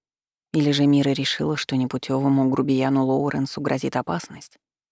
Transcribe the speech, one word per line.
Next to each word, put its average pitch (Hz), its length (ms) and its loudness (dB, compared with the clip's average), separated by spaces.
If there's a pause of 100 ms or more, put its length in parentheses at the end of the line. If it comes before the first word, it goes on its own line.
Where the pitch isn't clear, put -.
(520)
Или 147 200 2
же 143 160 4
Мира 143 240 4
решила, 151 460 -2
что - 200 -4
непутевому 135 720 0
грубияну 135 560 2
Лоуренсу 135 560 -2
грозит 135 340 -2
опасность? - 640 -6 (340)